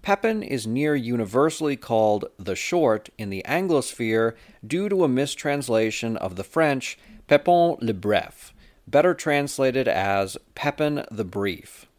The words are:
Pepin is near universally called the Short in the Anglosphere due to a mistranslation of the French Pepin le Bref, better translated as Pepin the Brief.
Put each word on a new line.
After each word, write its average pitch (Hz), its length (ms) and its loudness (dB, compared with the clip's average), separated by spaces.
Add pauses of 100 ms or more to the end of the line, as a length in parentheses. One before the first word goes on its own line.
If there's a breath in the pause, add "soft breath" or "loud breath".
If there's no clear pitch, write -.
Pepin 214 380 0
is 117 240 -6
near 143 300 0
universally 123 800 0
called 107 480 2 (120)
the 95 200 -6
Short 131 520 2 (100)
in 104 120 -6
the 95 160 -6
Anglosphere 123 880 0 (320 loud breath)
due 180 220 -2
to 190 160 2
a 147 40 4
mistranslation 123 1080 -2
of 95 180 -6
the 95 80 -8
French 143 560 0 (300 loud breath)
Pepin 170 520 4
le 110 140 -2
Bref, 101 560 -2 (380 soft breath)
better 165 260 4
translated 135 720 0
as 98 500 0 (200)
Pepin 147 520 -2
the 110 140 -6
Brief. 98 640 -6 (120)